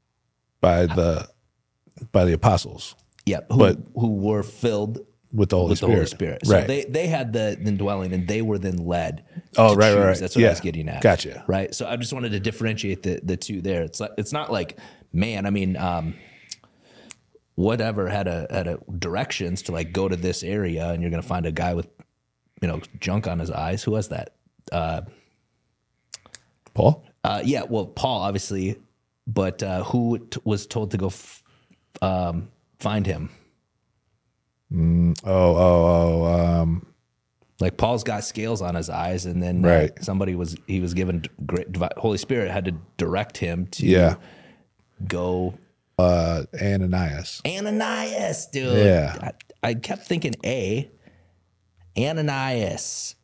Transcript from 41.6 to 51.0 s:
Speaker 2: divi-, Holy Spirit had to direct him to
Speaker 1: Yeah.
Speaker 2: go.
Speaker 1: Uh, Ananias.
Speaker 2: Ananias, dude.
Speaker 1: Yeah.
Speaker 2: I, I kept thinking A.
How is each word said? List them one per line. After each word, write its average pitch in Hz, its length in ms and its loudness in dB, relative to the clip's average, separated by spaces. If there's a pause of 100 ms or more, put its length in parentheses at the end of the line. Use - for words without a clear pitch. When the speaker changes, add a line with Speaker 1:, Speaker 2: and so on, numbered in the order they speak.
Speaker 2:
divi-, 87 160 -2 (100)
Holy 107 200 0
Spirit 110 340 -2
had 95 140 -2
to 92 60 -4 (240)
direct 87 400 -2
him 85 360 -4
to - 140 -6
Speaker 1:
Yeah. 90 280 8 (920)
Speaker 2:
go. 90 480 -2 (440)
Speaker 1:
Uh, 85 460 4 (180)
Ananias. 92 840 0
Speaker 2:
Ananias, 214 1000 -4
dude. 127 400 0
Speaker 1:
Yeah. 87 460 2 (300)
Speaker 2:
I, - 80 0
I 117 40 -2
kept - 320 -8
thinking 160 280 -4 (100)
A. 117 440 -2 (1120)